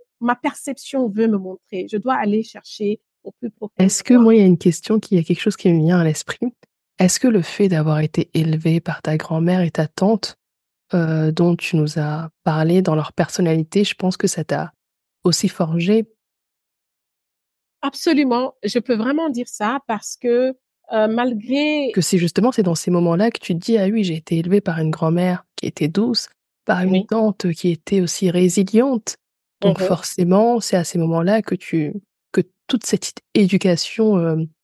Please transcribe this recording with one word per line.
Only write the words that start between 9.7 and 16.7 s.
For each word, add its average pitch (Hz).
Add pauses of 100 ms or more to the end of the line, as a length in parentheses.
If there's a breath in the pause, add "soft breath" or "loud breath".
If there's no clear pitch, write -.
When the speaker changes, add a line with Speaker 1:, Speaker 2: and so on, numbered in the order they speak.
Speaker 2:
ta 156
tante, - (580)
euh, 160
dont 170
tu -
nous 151
as 156 (140)
parlé 165
dans 170
leur 151
personnalité, 160
je -
pense 185
que 202
ça -
t'a 151 (500)
aussi 180
forgé ? 175 (1800)